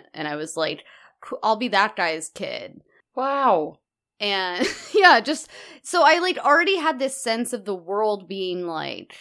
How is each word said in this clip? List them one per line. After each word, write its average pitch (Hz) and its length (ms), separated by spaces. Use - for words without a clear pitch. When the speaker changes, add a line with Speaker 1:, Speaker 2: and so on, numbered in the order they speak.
Speaker 1:
and 156 120
I 147 80
was 156 220
like, 156 260
"Cool, - 220
I'll 220 120
be 240 120
that 208 280
guy's 165 340
kid." - 520
Speaker 2:
Wow. 254 640
Speaker 1:
And 190 460
<laughs> - 160
yeah, 359 260
just, - 260
so 349 200
I, 311 140
like, 359 220
already 339 380
had 311 200
this 262 240
sense 233 320
of 208 120
the 196 100
world 196 520
being, 180 380
like, 147 560